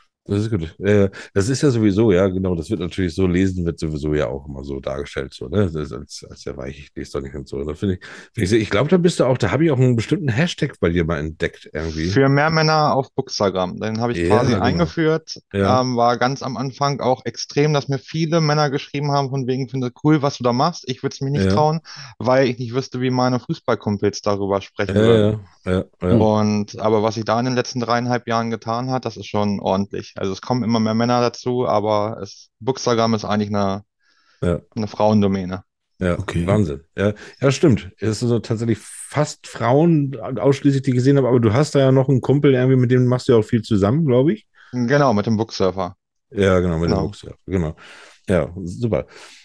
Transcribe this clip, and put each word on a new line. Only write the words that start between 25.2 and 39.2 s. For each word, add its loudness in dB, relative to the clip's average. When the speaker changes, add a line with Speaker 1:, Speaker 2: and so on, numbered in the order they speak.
Speaker 1:
ja, -4
ja, 0
ja. 2
Speaker 2:
Und, 2
aber 2
was 0
sich -4
da -2
in -2
den -2
letzten -4
dreieinhalb -2
Jahren -2
getan -4
hat, -4
das -10
ist -14
schon -2
ordentlich. -4
Also -4
es -12
kommen -2
immer 0
mehr 0
Männer 2
dazu, -4
aber 0
es, -16
Bookstagram 0
ist -4
eigentlich -2
eine, -2
Speaker 1:
Ja. 0
Speaker 2:
eine -4
Frauendomäne. 0
Speaker 1:
Ja, 0
Speaker 3:
Okay. -4
Speaker 1:
Wahnsinn. 0
Ja, 0
ja, 2
stimmt. 2
Es -4
sind 0
so 2
tatsächlich -2
fast -6